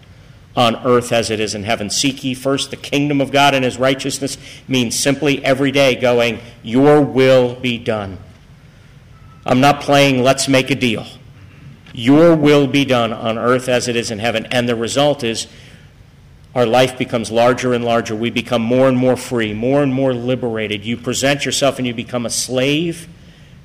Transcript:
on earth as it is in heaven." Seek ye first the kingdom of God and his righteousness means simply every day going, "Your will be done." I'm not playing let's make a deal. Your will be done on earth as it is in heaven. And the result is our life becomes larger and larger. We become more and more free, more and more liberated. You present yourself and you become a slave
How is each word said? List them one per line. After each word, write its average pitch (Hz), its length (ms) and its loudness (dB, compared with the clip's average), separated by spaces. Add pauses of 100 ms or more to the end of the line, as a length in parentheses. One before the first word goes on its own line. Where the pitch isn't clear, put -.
(560)
on 113 280 2
earth 123 280 2
as 113 180 0
it 107 100 -2
is 104 140 -4
in 104 100 -8
heaven." 104 280 -4
Seek 135 320 -4
ye 127 100 -4
first 135 380 -4
the 120 40 -10
kingdom 143 460 -2
of 123 100 -2
God 139 220 4
and 131 100 0
his 120 140 -2
righteousness 135 600 -2 (300)
means 127 300 -2
simply 139 480 -2
every 135 260 0
day 135 220 4
going, 120 460 0 (240)
"Your 139 380 4
will 127 520 4
be 123 240 -6
done." 104 400 -6 (1300)
I'm 127 160 2
not 143 200 2
playing 139 420 2
let's 135 240 2
make 135 240 2
a 135 40 2
deal. 120 300 -4 (880)
Your 147 440 4
will 147 320 4
be 135 180 0
done 117 260 0
on 113 280 -4
earth 123 280 0
as 123 200 0
it 117 80 -2
is 117 160 -2
in 104 80 -6
heaven. 113 320 -2
And 120 180 0
the 117 60 0
result 127 480 0
is 113 240 -6 (1080)
our 123 120 2
life 127 320 2
becomes 113 340 -4
larger 123 420 2
and 120 100 -2
larger. 117 320 -2
We 117 140 -4
become 117 320 -2
more 127 260 2
and 127 80 4
more 127 220 2
free, 113 360 -4
more 131 280 0
and 135 100 0
more 131 220 0
liberated. 113 720 -4
You 117 120 -4
present 135 480 -2
yourself 135 340 -2
and 127 80 -4
you 120 60 -4
become 117 340 -6
a - 20 -6
slave 147 800 -2 (580)